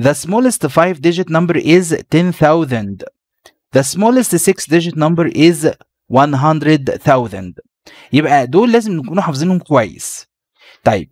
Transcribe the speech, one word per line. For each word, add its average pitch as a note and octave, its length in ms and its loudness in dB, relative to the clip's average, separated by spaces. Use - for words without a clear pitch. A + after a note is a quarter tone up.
The D3 80 2
smallest A3 480 -2
five F3 220 2
digit E3+ 360 0
number E3+ 200 0
is F3+ 100 2
ten F3 180 2
thousand. C3+ 640 0
The C3+ 80 2
smallest A3+ 480 0
six - 180 -2
digit E3 300 0
number D#3+ 320 0
is D#3 400 2
one C#3 240 2
hundred D3+ 520 0
thousand. G2+ 440 -2
يبقى C#3 340 2
دول G3+ 260 2
لازم A3 200 0
نكونوا D#3+ 300 -4
حافظينهم E3+ 360 -2
كويس. - 680 -2
طيب، G2+ 280 0